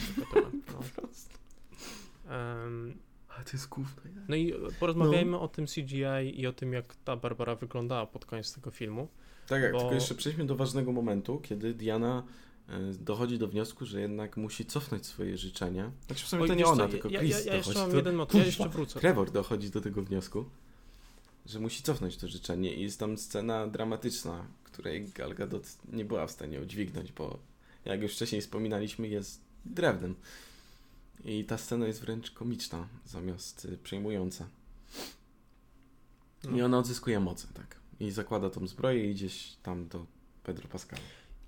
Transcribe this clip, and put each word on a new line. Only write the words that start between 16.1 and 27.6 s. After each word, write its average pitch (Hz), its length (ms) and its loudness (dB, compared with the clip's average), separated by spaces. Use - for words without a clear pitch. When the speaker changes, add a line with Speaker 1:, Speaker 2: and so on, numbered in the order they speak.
Speaker 2:
w - 40 -6
sumie 170 140 2
Speaker 1:
Oj, 165 60 4
Speaker 2:
to 180 60 6
nie 175 40 4
Speaker 1:
wiesz 170 80 10
co, 165 60 12
Speaker 2:
ona, 120 120 8
Speaker 1:
ja, 101 40 4
Speaker 2:
tylko 101 200 -2
Speaker 1:
ja, 196 120 0
Speaker 2:
Chris 156 100 4
Speaker 1:
ja, 208 220 2
ja 190 40 4
jeszcze 185 160 2
Speaker 2:
dochodzi 208 60 4
Speaker 1:
mam 190 120 4
Speaker 2:
do 160 60 6
Speaker 1:
jeden 175 180 4
motyw, 160 200 4
ja 202 100 12
Speaker 2:
Kuźwa, 185 200 2
Speaker 1:
jeszcze 160 140 -2
wrócę. 139 220 -2
Speaker 2:
Trevor 135 300 6
dochodzi 101 400 0
do 107 100 0
tego 101 220 0
wniosku, 98 420 -2
że 110 140 -6
musi 113 220 -4
cofnąć 95 340 0
to 87 120 -6
życzenie 90 460 -2
i 82 80 -4
jest 101 180 -4
tam 107 180 -2
scena 110 480 -2
dramatyczna, 107 800 -4
której 92 400 -6
Gal 95 300 -6
Gadot - 420 -6
nie 113 120 -2
była 101 220 0
w - 40 -4
stanie 76 300 -6
udźwignąć, 90 520 -4
bo - 260 -6